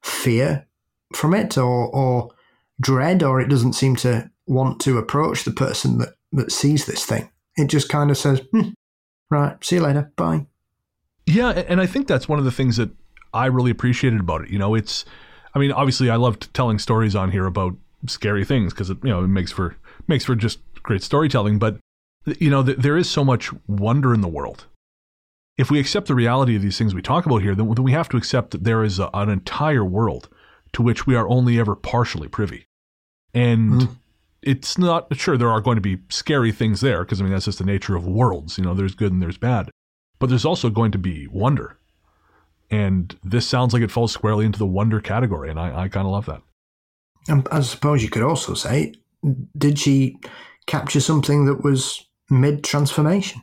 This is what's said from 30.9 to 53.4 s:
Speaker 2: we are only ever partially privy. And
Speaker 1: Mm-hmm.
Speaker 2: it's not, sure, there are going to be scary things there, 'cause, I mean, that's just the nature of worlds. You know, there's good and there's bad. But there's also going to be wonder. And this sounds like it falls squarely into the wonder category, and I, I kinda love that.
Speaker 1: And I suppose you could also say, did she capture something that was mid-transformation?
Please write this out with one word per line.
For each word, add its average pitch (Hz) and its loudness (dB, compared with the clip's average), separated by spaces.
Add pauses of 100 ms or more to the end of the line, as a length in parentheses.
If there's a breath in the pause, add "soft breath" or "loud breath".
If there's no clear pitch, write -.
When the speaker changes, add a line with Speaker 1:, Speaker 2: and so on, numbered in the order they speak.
Speaker 2:
we 131 2
are 113 0
only 120 2
ever 104 0
partially - -4
privy. - -6 (680)
And 117 4 (100)
Speaker 1:
Mm-hmm. 123 0 (480)
Speaker 2:
it's 135 -2
not, 170 0
sure, 156 0
there 120 2
are 110 2
going 120 0
to 107 0
be 95 -2 (120)
scary 127 0
things 110 0
there, 104 0
'cause, 98 -4
I 98 0
mean, 95 0
that's 92 -2
just 101 -4
the 92 -4
nature 98 -2
of 87 -4
worlds. 92 -2
You 95 -2
know, 90 0
there's 95 -2
good 101 -2
and 92 0
there's 87 -4
bad. 117 -2 (500)
But 131 0
there's 127 2
also 156 0
going 107 2
to 95 -2
be 87 -6
wonder. 107 -2 (920)
And 95 0
this 113 -2
sounds 123 0
like 120 4
it 110 0
falls 117 0
squarely 107 0
into 101 0
the 107 0
wonder 104 0
category, 98 -4
and 78 -6
I, 85 -4
I 95 -4
kinda 98 -2
love 101 -2
that. 76 -10 (880)
Speaker 1:
And 139 2
I 156 0
suppose 139 0
you 107 -4
could 107 -2
also 143 -2
say, 139 -2 (640)
did 147 2
she 135 2 (500 loud breath)
capture 143 -2
something 143 2
that 135 0
was 135 0 (240)
mid-transformation? 147 0